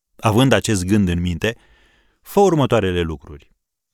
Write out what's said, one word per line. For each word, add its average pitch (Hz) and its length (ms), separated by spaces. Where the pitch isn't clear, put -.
Având 117 360
acest 101 320
gând 101 240
în 87 140
minte, 90 340
fă - 180
următoarele 117 600
lucruri. 78 500